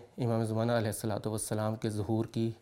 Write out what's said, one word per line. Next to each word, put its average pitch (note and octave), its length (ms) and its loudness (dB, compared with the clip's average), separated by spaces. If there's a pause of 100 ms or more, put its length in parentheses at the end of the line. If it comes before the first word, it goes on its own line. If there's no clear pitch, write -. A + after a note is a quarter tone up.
(180)
امام A#2 260 2
زمانہ A2 280 2
علیہ A#2 160 2
الصلوۃ G#2+ 380 -2
والسلام G#2+ 500 -2
کے A2+ 140 -2
ظہور G#2+ 360 0
کی A2+ 260 0 (100)